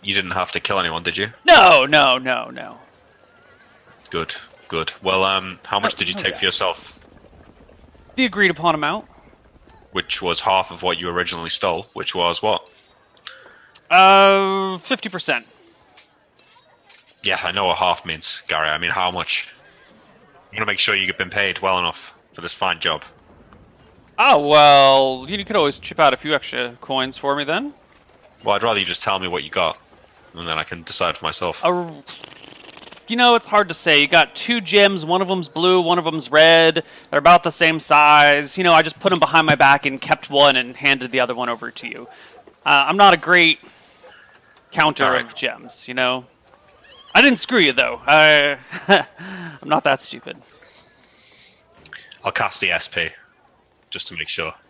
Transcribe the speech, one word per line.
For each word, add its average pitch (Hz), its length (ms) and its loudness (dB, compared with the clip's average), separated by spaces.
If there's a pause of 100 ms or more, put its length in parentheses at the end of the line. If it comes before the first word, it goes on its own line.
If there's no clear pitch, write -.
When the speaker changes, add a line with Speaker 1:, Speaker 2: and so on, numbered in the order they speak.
Speaker 1:
you 98 120 -6
didn't 92 180 -2
have 92 200 -4
to 85 80 -6
kill 98 200 -4
anyone, 82 240 -6
did 85 140 -6
you? 107 140 -6 (140)
Speaker 2:
No, 180 400 8
no, 139 320 4
no, 123 320 -6
no. 120 280 -16 (1300)
Speaker 1:
Good, 82 260 -8 (340)
good. 80 320 -6
Well, 95 220 0
um, 92 420 -4
how 101 140 -4
much - 160 -4
Speaker 2:
Oh, - 20 -16
Speaker 1:
did 92 100 -6
you 92 100 -6
Speaker 2:
oh, 95 40 -10
Speaker 1:
take 95 120 -4
Speaker 2:
yeah. - 60 -14
Speaker 1:
for 101 60 -4
yourself? - 540 -4 (1160)
Speaker 2:
The 262 100 0
agreed 190 260 0
upon 160 240 0
amount. 156 320 -6 (840)
Speaker 1:
Which - 300 -6
was 95 180 -4
half 95 320 -2
of 87 120 -16
what 87 160 -4
you 90 100 -8
originally 87 400 -6
stole, 90 440 -4
which - 220 -10
was 87 260 -2
what? 107 280 -4 (1200)
Speaker 2:
Uh, 190 880 4
fifty - 320 -8
percent. 147 360 -6 (1800)
Speaker 1:
Yeah, 95 200 -4
I 87 80 -6
know 98 160 -2
what 82 100 -2
half 90 280 -2
means, - 420 -10
Gary. 78 220 -4
I 76 80 -4
mean, 85 140 -6
how 90 200 -4
much? - 360 -8 (1040)
You 104 60 -12
wanna 110 100 -4
make 98 120 -4
sure 104 160 0
you've 95 220 -4
been 92 120 -6
paid 98 300 -2
well 95 200 0
enough - 340 -8 (200)
for 90 80 -18
this 85 120 -12
fine 87 260 -4
job. 78 240 -4 (1120)
Speaker 2:
Oh, 214 300 2
well, 135 800 6
you, 202 100 -6
you 196 80 -8
could 214 100 -8
always 147 240 0
chip - 200 -12
out 143 140 4
a - 40 -6
few 151 160 -6
extra 123 480 -6
coins 131 360 -6
for 139 180 -4
me 147 80 -6
then. 190 300 -4 (680)
Speaker 1:
Well, 104 120 0
I'd 101 80 -2
rather 110 160 0
you 92 60 -4
just 87 160 -8
tell 98 160 -2
me 92 100 -8
what 85 160 -6
you 76 60 -16
got, 82 280 -2 (580)
and 85 120 -12
then 80 120 -6
I 78 40 -6
can 85 200 -14
decide - 340 -4
for - 80 -16
myself. 80 380 -6
Speaker 2:
Uh, 175 280 -4 (1160)
you 233 80 -8
know, 240 200 4
it's 226 120 -4
hard 208 220 0
to 165 40 -10
say. 151 280 2
You 147 60 2
got 160 280 2
two 240 260 -4
gems, 196 420 2
one 180 180 0
of 185 60 -2
them's 185 220 -4
blue, 180 320 2
one 175 160 0
of 160 80 -4
them's 156 260 -6
red. 160 520 4 (260)
They're 143 100 0
about 175 240 6
the 165 80 -4
same 160 280 0
size. 147 800 4
You 190 60 -4
know, 170 100 4
I 160 100 4
just 156 160 -8
put 196 140 -2
'em 180 60 -2
behind 156 280 2
my 147 80 2
back 139 300 4
and 135 140 -4
kept - 300 -4
one 139 280 4
and 123 180 -6
handed 131 360 -2
the 127 100 0
other 123 120 -2
one 120 160 -6
over 117 220 -8
to - 160 -16
you. 120 200 -16 (580)
Uh, 143 220 2
I'm 175 100 -2
not 202 160 8
a 170 40 2
great 165 420 2 (1120)
counter 151 340 0
Speaker 1:
All 131 60 2
right. 120 140 -2
Speaker 2:
of - 80 -20
gems, 117 540 -10
you 127 60 -14
know? 127 320 -4 (920)
I 214 60 6
didn't 269 180 2
screw 240 200 -2
you, 143 140 2
though. 120 320 -4
I, 147 520 4 (300)
<laughs> 190 200 2 (540)
I'm 139 80 -16
not 156 160 -2
that 139 160 0
stupid. - 360 -16 (1900)
Speaker 1:
I'll - 80 -4
cast - 280 -6
the 92 120 -2
S 85 160 -4
P, 82 220 -6 (800)
just - 200 -12
to 87 60 -16
make 78 140 -12
sure. 80 240 -8 (160)